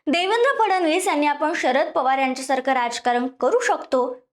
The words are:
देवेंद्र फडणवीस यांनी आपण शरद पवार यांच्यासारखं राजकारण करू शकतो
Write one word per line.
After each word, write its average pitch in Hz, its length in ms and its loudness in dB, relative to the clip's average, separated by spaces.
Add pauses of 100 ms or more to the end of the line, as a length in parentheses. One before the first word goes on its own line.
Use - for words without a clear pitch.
देवेंद्र 440 580 2
फडणवीस 370 420 0
यांनी 294 200 0
आपण 294 300 0
शरद 277 300 0
पवार 269 320 0
यांच्यासारखं 262 540 -2
राजकारण 240 540 -2
करू 285 340 0
शकतो 269 720 -2